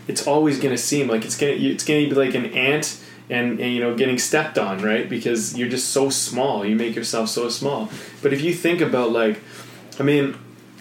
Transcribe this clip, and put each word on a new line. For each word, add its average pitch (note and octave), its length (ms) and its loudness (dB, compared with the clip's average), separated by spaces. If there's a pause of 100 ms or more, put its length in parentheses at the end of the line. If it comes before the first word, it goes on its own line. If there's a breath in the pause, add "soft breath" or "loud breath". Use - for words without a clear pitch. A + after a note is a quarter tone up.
it's - 200 -4
always D3 340 4
gonna C3 160 0
seem C#3 320 0
like A2+ 160 0
it's - 140 -6
gonna, C#3+ 140 2
it's C3+ 300 0
gonna D3+ 180 2
be C#3 140 2
like C3+ 200 4
an A#2+ 180 0
ant C#3 480 0 (300 loud breath)
and, A#2+ 280 0
and, B2 140 -2
you A#2+ 80 0
know, A#2+ 160 0
getting B2+ 220 2
stepped D3+ 400 0
on, G2 240 -2
right? G#2+ 260 0
Because A#2 480 -2
you're B2 140 -2
just B2+ 220 -2
so C#3 180 4
small, B2+ 560 0
you G#2+ 100 2
make A#2 180 0
yourself A2+ 360 -2
so A#2+ 180 -2
small. A#2+ 400 -4 (340 loud breath)
But C#3 120 2
if C#3 80 -2
you F3 100 0
think E3+ 300 0
about, B2 300 2
like, A2+ 280 2 (580 loud breath)
I C3+ 40 -2
mean, C#3+ 340 2 (440)